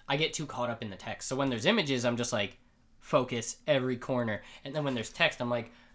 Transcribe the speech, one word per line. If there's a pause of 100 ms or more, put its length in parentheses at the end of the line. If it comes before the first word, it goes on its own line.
I
get
too
caught
up
in
the
text.
So
when
there's
images,
I'm
just
like, (420)
focus (100)
every
corner. (200)
And
then
when
there's
text,
I'm
like, (240)